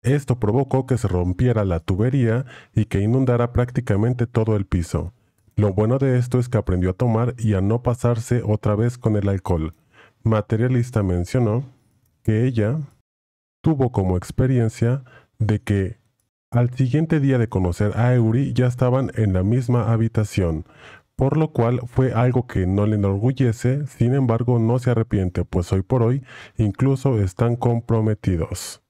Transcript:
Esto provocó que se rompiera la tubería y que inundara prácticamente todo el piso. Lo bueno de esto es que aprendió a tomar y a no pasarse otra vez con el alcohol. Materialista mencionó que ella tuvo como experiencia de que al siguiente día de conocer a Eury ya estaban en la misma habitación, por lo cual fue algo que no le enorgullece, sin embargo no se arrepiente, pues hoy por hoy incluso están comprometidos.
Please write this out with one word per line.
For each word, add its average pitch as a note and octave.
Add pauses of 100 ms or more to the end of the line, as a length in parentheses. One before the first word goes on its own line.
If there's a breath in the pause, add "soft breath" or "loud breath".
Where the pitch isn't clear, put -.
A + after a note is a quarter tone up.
Esto C3
provocó C3
que B2+
se -
rompiera F#2
la F2+
tubería A#2 (280 loud breath)
y A2
que -
inundara A#2+
prácticamente B2
todo A2
el G2
piso. E2+ (440)
Lo G#2
bueno A2
de C3
esto B2
es B2
que A#2+
aprendió F2+
a F#2
tomar A#2
y G#2+
a F#2+
no A2
pasarse A#2+
otra G#2
vez A#2+
con G#2+
el G2+
alcohol. E2+ (480 soft breath)
Materialista A#2
mencionó G#2 (580)
que A2
ella A#2+ (840)
tuvo C3+
como F#2
experiencia B2 (360 loud breath)
de G#2+
que G2 (520)
al A#2+
siguiente D3+
día C3+
de A2+
conocer F#2
a B2
Eury B2
ya B2
estaban B2
en G#2+
la F#2
misma A#2
habitación, G#2+ (520 loud breath)
por C3
lo D#3+
cual A#2+
fue C3
algo B2
que F#2
no G2+
le G#2+
enorgullece, A#2+
sin A#2+
embargo A#2+
no A2+
se B2
arrepiente, F#2+
pues -
hoy F#2+
por B2
hoy B2 (340 loud breath)
incluso C3
están A#2
comprometidos. A2